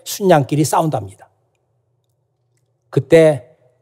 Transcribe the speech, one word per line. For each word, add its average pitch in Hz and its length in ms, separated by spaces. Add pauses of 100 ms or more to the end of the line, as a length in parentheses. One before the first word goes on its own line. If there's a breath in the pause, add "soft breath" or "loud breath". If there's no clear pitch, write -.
순양끼리 156 600
싸운답니다. 147 640 (1600)
그때 156 680 (260)